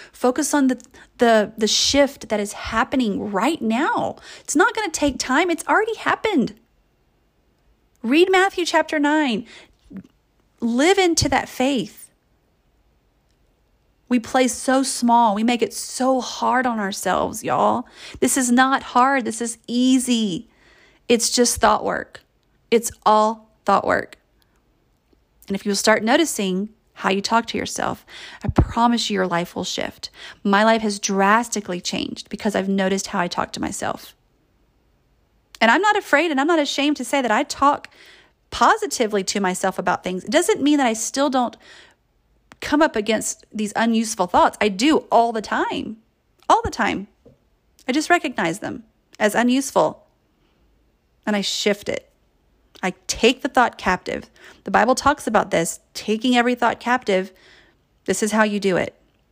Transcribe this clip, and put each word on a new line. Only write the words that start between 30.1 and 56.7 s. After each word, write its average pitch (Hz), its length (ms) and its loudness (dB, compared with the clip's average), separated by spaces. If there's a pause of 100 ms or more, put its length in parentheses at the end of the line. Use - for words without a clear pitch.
My 202 200 2
life 226 180 2
has 202 180 -4
drastically 196 840 0
changed - 480 -8
because 208 260 -4
I've 190 140 -2
noticed 196 380 -2
how 196 120 -4
I 175 80 -2
talk - 260 -6
to - 80 -10
myself. - 540 -8 (1400)
And 226 100 4
I'm 277 120 4
not 415 160 2
afraid 320 340 2
and 269 80 0
I'm 277 80 0
not 339 120 2
ashamed 285 380 -2
to 254 80 -8
say 277 160 0
that 233 100 -2
I 233 120 2
talk - 460 0 (600)
positively 220 720 0
to 202 160 -4
myself 190 400 -2
about 180 240 -2
things. 185 200 -6
It - 60 -10
doesn't 349 320 2
mean 294 160 4
that 277 80 0
I 226 80 0
still 269 360 -4
don't 247 280 -2 (1000)
come 294 240 2
up 311 120 2
against 220 560 -4
these 208 240 -6
unuseful 226 520 0
thoughts. 294 340 2
I 214 80 2
do 226 300 2 (120)
all 233 200 4
the 220 100 -6
time. 269 560 -6 (500)
All 427 160 4
the 427 60 -4
time. 196 380 -4 (800)
I 262 40 -4
just 302 180 -2
recognize 247 500 -2
them - 240 -10 (340)
as 208 160 0
unuseful. 240 720 0 (1200)
And 214 100 -2
I 202 60 -2
shift - 480 -2
it. - 200 -8 (760)
I 185 100 -4 (140)
take - 340 0
the 277 80 -6
thought 240 280 2
captive. - 520 -4 (360)
The 208 60 -6
Bible 214 220 4
talks 285 320 0
about - 240 2
this, 165 300 -2 (140)
taking 226 420 -2
every 240 180 2
thought 240 280 -2